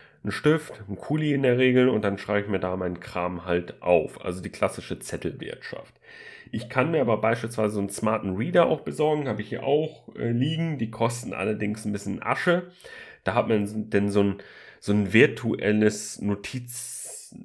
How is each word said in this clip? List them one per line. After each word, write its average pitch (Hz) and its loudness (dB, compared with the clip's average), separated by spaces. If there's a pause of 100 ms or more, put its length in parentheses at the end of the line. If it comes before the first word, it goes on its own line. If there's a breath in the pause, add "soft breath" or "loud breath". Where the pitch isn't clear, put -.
(240 loud breath)
einen 104 -2
Stift, 151 2 (160)
einen 101 -6
Kuli 151 0
in 139 0
der 123 4
Regel, 127 6
und 107 2
dann 98 0
schreibe 104 0
ich 101 -4
mir 98 2
da 92 -2
meinen 90 -2
Kram 90 -4
halt 87 -2
auf. 87 2
Also 92 -4
die 98 -8
klassische - -4
Zettelwirtschaft. - -8 (560 loud breath)
Ich - -6
kann 139 2
mir 156 4
aber 113 2
beispielsweise 110 0
so 104 -2
einen 101 -2
smarten 107 -2
Reader 170 2
auch 160 0
besorgen, 151 0
habe 107 -2
ich - -12
hier - -6
auch, 151 0
äh, 117 -2
liegen. 156 0
Die 113 -4
kosten 117 -4
allerdings 104 -2
ein 104 -4
bisschen 98 -6
Asche. 175 0 (520 loud breath)
Da 95 -2
hat 110 2
man 104 0
denn 101 4
so 101 4
ein, 98 2 (420 loud breath)
so 101 2
ein 101 2
virtuelles 107 4
Notiz-, - -6 (400)